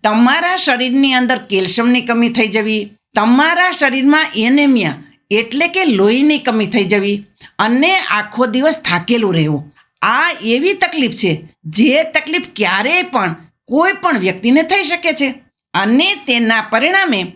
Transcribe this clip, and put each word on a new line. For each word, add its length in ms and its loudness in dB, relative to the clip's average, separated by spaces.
તમારા 540 0
શરીરની 560 0
અંદર 320 0
કેલ્શિયમની 580 0
કમી 280 0
થઈ 180 0
જવી, 320 -2
તમારા 600 2
શરીરમાં 640 2
એનેમિયા 600 2
એટલે 380 0
કે 200 0
લોહીની 520 2
કમી 280 -2
થઈ 180 0
જવી 300 0
અને 320 2
આખો 360 -2
દિવસ 360 0
થાકેલું 520 0
રહેવું, 320 0
આ 280 0
એવી 300 0
તકલીફ 360 -2
છે 160 0
જે 380 2
તકલીફ 440 -4
ક્યારેય 580 -2
પણ 260 -2
કોઈ 340 0
પણ 260 -2
વ્યક્તિને 380 2
થઈ 220 0
શકે 280 -2
છે 220 -4
અને 360 2
તેના 420 0
પરિણામે 560 0